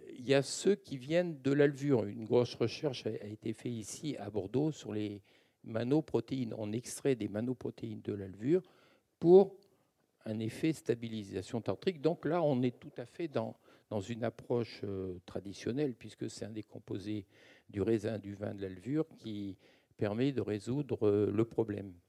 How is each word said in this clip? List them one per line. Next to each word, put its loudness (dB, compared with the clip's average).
il -14
y 6
a 4
ceux 2
qui -8
viennent -2
de 2
la 6
levure. 4
Une -6
grosse 4
recherche -2
a, -2
a -6
été -6
faite -8
ici -8
à -8
Bordeaux 0
sur -8
les -4
manoprotéines. 0
On -4
extrait 0
des -2
manoprotéines -4
de -4
la -6
levure 0
pour 10
un -4
effet 0
stabilisation -4
tartrique. 0
Donc 2
là, 2
on 4
est 0
tout -16
à -8
fait -8
dans, -2
dans -2
une -6
approche, -2
euh, -6
traditionnelle, -4
puisque -12
c'est -10
un -8
des -8
composés -8
du -2
raisin, 2
du -10
vin, -8
de -10
la -4
levure -4
qui -8
permet 0
de -2
résoudre, -2
euh, 4
le 4
problème. -2